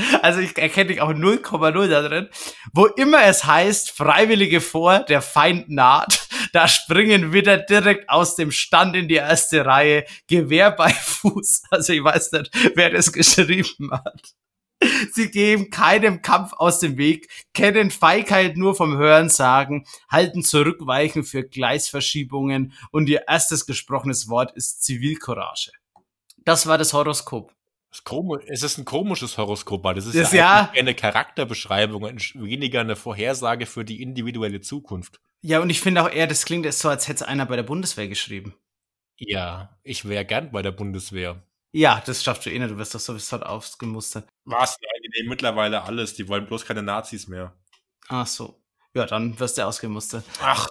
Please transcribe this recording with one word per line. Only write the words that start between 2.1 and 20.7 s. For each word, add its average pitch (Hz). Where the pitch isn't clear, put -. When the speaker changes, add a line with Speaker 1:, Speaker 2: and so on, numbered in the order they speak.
Speaker 1:
„Wo 190
immer 269
es 190
heißt, 175
Freiwillige 170
vor, 170
der 143
Feind 175
naht, 139
da 165
springen 185
Widder 196
direkt 202
aus 165
dem 151
Stand 180
in 175
die 160
erste 151
Reihe, 147
Gewehr 170
bei 165
Fuß.“ -
Also 175
ich 147
weiß 156
nicht, 151
wer 170
das -
geschrieben 165
hat. -
„Sie 226
gehen 202
keinem 202
Kampf 185
aus 175
dem 139
Weg, 151
kennen 208
Feigheit 190
nur 190
vom 151
Hörensagen, 143
halten 175
Zurückweichen 151